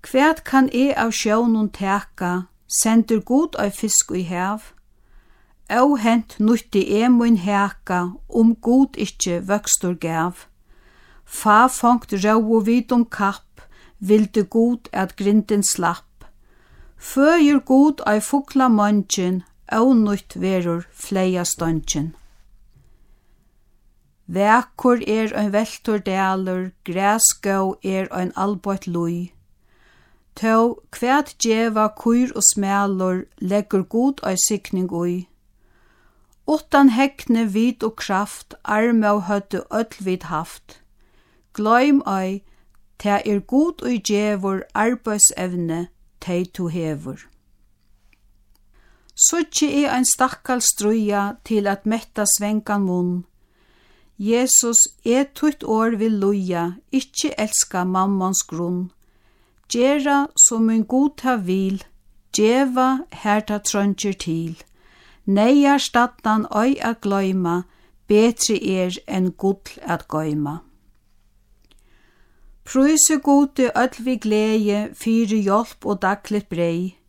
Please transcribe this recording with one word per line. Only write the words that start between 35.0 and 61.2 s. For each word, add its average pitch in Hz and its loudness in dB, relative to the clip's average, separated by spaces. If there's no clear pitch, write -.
Uttan 285 4
hegni 240 0
vit 226 -2
og 220 -6
kraft, - -6
arma 220 2
og 208 0
høttu 202 -4
øll 220 -6
vit 185 -4
haft. - -10
Gloym 247 4
ei, 190 -4
ta 202 0
er 208 0
Gud 294 0
og 240 -2
gevur 202 -2
arbeiðsevni, 185 -2
tey 180 -4
tú 180 -8
hevur. 156 -8
Síggi - 2
eg 285 0
ein 254 0
stakkal 254 -2
stríða 208 0
til 208 0
at 196 -8
metta 220 -4
svangan 208 -2
munn. 180 -2
Jesus, 233 2
eg 262 0
tutt 302 -2
orð 220 0
vil 220 0
lúja, 190 -2
ikki - -4
elska 214 -2
mammans 185 0
grunn. 175 -6
Gera 277 0
sum 226 2
mín 220 0
Gud 277 0
ta 254 -2